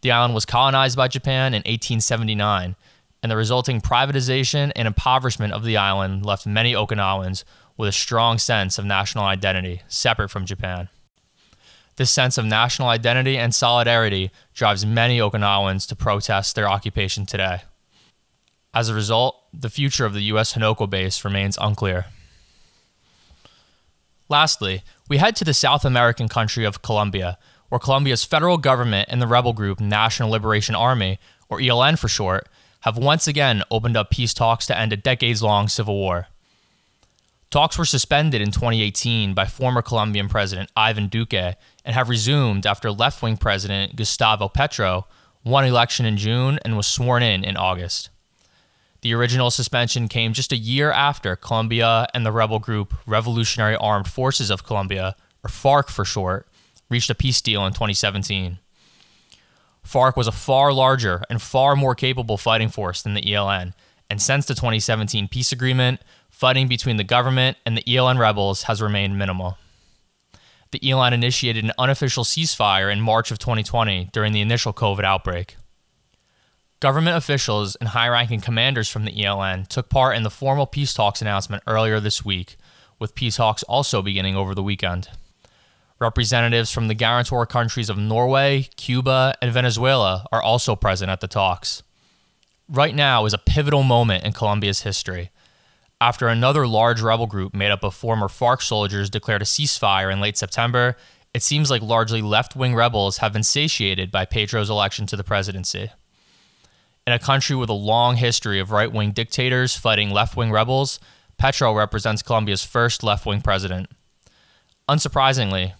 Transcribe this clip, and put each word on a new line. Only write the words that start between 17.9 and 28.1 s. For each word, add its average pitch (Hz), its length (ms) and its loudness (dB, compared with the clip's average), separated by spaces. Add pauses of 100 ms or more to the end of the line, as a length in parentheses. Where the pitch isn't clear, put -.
As 113 180 0
a 110 40 -2
result, 110 420 0 (160)
the 117 180 -8
future 139 340 -2
of 104 80 0
the 101 120 -4
U 107 140 0
S 110 140 0
Henoko 110 360 0
base 95 360 -4
remains 98 340 -2
unclear. 98 480 -2 (2250)
Lastly, 123 540 2 (260)
we 143 80 2
head 208 200 4
to - 80 -2
the 151 100 0
South 139 300 2
American 120 440 4
country 113 380 -2
of 101 160 -4
Colombia, 98 560 -2 (320)
where 123 80 0
Colombia's 135 460 2